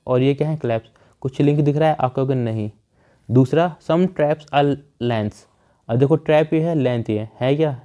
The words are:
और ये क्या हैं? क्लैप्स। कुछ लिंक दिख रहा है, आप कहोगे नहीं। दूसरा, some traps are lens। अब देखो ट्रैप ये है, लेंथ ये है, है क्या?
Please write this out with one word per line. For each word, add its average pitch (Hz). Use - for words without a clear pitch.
और 127
ये 139
क्या 151
हैं? 156
क्लैप्स। 113
कुछ 135
लिंक 147
दिख 143
रहा 156
है, 151
आप 127
कहोगे 135
नहीं। 113
दूसरा, 143
some 175
traps 151
are 143
lens। 110
अब 117
देखो 139
ट्रैप 156
ये 160
है, 165
लेंथ 123
ये 107
है, 110
है 135
क्या? 147